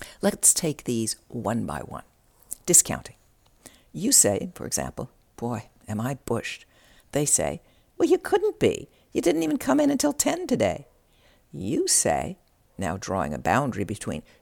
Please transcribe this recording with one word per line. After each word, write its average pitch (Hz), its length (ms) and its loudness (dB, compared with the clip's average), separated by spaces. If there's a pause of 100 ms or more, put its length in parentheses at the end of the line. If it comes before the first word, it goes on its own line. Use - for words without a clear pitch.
(200)
Let's 208 320 2
take 151 300 -2
these 113 320 -2 (140)
one 110 380 -4
by 71 160 -6
one. - 200 -12 (640)
Discounting. - 480 2 (800)
You 196 180 -2
say, 104 460 4
for - 100 -10
example, - 420 -6 (280)
"Boy, 117 320 -6 (180)
am 107 140 -4
I 131 140 -2
bushed." - 520 -6 (460)
They 147 120 2
say, 80 380 0 (340)
"Well, 349 120 2
you 359 100 6
couldn't 415 400 0
be. - 300 0 (240)
You - 80 -2
didn't 330 240 2
even 302 120 0
come 269 220 0
in 294 100 4
until 285 240 0
ten 339 360 -2
today." 107 400 0 (640)
You 151 340 -2
say, 80 520 0 (380)
now 90 200 -2
drawing 87 360 -2
a 69 60 -4
boundary 101 460 2
between 87 400 -8 (180)